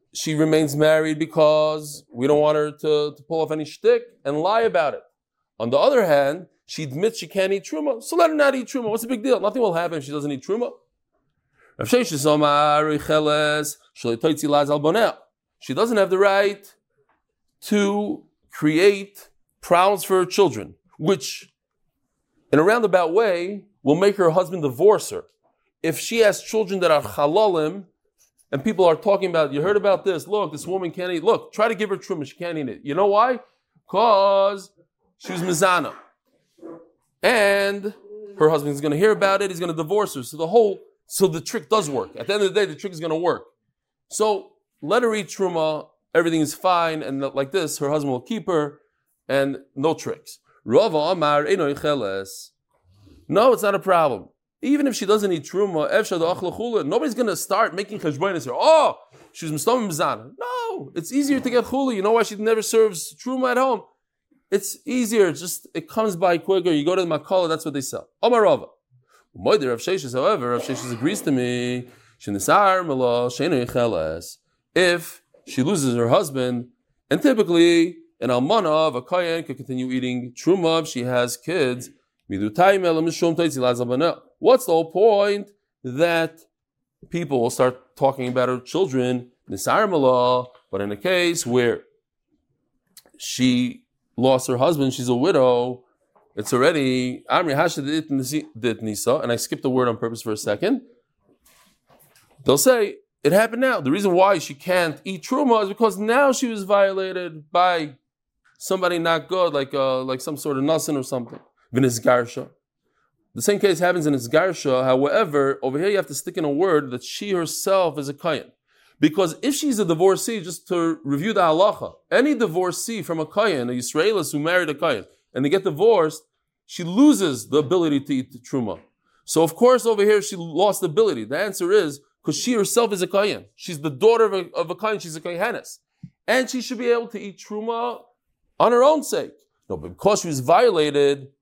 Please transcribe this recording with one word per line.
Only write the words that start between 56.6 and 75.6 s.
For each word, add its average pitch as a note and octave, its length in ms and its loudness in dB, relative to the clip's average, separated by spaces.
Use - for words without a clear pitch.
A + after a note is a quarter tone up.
nobody's A3 320 -2
gonna A3 200 -2
start G3 380 -2
making G3+ 260 -10
cheshbonis D#3 460 -4
here. B2 100 -8
"Oh, C4 420 4
she - 140 -14
was D#3 60 -6
Mistam A3 360 0
Mizana." C#3+ 500 -4
No, A#4 580 -8
it's E3 160 -10
easier C#4 280 0
to C4 100 -4
get A#3+ 200 0
Chula. C4 240 -2
You G3 80 -4
know G#3 120 2
why A3+ 100 4
she G#3 120 -8
never A3 260 0
serves G#3+ 540 0
Truma B3+ 360 -2
at A#3+ 60 0
home? B3+ 260 0
It's G#3 340 -2
easier. A3+ 420 2
It's D3 120 -4
just, E3+ 340 -12
it D#3+ 160 -8
comes A3 260 -2
by F3 220 2
quicker. F3+ 340 0
You D3 140 0
go F3 100 0
to F#3 80 2
the F3 40 -2
Makala, E3+ 420 -2
that's D#3+ 160 -4
what D3+ 80 -8
they C#3 80 -6
sell. - 280 -10
Amar A#3 220 4
Rava. D#3 240 2
Moeder C3 340 2
Rav A#2 100 -2
Sheshes, D3 340 -6
however, C3+ 380 0
Rav A#2+ 100 -2
Sheshes B2+ 300 -8
agrees D3+ 300 -2
to D#3+ 100 -2
me. B2 580 -2
Shenisar F3+ 640 2
Melo B2 440 0
Sheinu C3+ 360 -2
Icheles. F2 720 -4
If F3 500 0
she - 160 -2